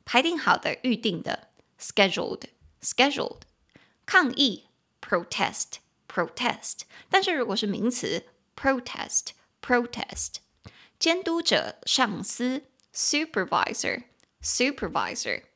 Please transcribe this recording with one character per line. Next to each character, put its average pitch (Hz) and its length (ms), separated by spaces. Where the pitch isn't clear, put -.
排 240 160
定 330 160
好 - 200
的， - 260
预 247 140
定 175 260
的， - 280
scheduled，scheduled。 - 1600
抗 330 300
议， 262 300
protest，protest。 - 1800
但 381 140
是 381 100
如 269 140
果 - 80
是 220 140
名 202 200
词， - 360
protest，protest。 - 1800
监 349 240
督 339 180
者， - 440
上 208 400
司， 254 400
supervisor，supervisor。 - 2500